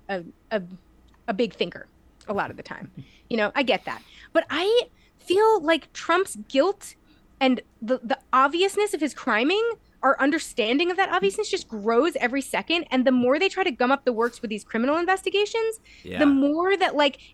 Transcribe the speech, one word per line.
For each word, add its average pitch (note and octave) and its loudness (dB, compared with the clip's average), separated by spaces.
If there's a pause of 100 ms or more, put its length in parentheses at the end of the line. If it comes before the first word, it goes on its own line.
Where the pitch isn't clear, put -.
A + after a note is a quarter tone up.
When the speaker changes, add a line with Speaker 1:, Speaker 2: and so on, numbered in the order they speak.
Speaker 1:
a, F#3+ -6 (280)
a, G#3 -2 (680)
a A#3 -4
big G#3 -2
thinker - -6 (420)
a G#3+ -6
lot F3+ -4
of - -14
the - -16
time. - -14
Speaker 2:
<laughs> C#3 -16 (240)
Speaker 1:
You A#3 -4
know, G#3+ 0
I C#4 2
get A3 0
that. A#2 -10 (300)
But D#5+ 2
I G4+ 2 (360)
feel G#4+ 2
like D#4 -2
Trump's F4+ -2 (120)
guilt E4 0 (460)
and C4 2 (220)
the, A#3+ -2
the A#3 -2 (160)
obviousness F4 2
of D4 -6
his D4+ -2
criming, E4 0 (320)
our C4 4
understanding C#4+ 0
of E4+ -2
that F#4+ 0
obviousness G4 0
just - -6
grows A3+ 0
every B3 0
second. D4+ -4
And B3+ 2
the C4+ 4
more B3+ 2
they F#4+ 2
try F#4 -2
to E4+ 0
gum B3 0
up C4+ 0
the B3 0
works A#3 -2
with A#3 -8
these G#3 -8
criminal B3+ -2
investigations, G4+ -2 (240)
Speaker 2:
Yeah. - -6
Speaker 1:
the D4+ 6
more D4+ 2
that, F4 0
like, C#4+ 0 (160)